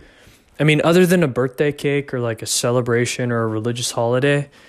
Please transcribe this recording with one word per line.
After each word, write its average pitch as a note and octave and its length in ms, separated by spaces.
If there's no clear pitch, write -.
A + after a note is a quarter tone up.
I C#3+ 60
mean, D3+ 200
other F3 220
than F3 160
a D#3 40
birthday C3+ 460
cake C#3+ 400
or, B2+ 80
like, A#2 220
a A2 40
celebration A#2+ 840
or A#2 120
a - 20
religious A2+ 460
holiday, C3 580